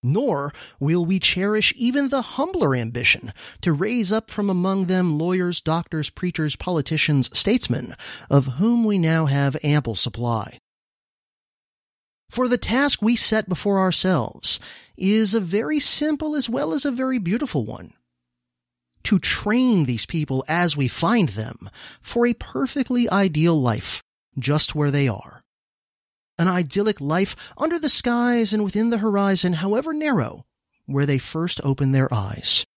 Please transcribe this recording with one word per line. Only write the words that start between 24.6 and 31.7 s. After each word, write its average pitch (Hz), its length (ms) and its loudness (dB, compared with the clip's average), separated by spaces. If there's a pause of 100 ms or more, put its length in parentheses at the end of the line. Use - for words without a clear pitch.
where 147 160 0
they 143 160 2
are. - 340 -6 (960)
An 170 100 2
idyllic 185 540 0
life 160 340 0 (220)
under 330 220 0
the 302 100 0
skies 240 640 2
and 214 100 0
within 214 280 0
the 226 80 0
horizon, 196 540 2
however 214 400 -2
narrow, 277 520 -2 (400)
where 139 200 0
they 139 120 2
first 165 460 -4
open 135 280 0